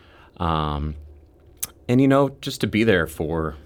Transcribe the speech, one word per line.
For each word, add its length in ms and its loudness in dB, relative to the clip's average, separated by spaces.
Um, 580 -2
and, 100 4
you 80 6
know, 220 4
just 220 -8
to 60 0
be 180 2
there 220 4
for 480 -4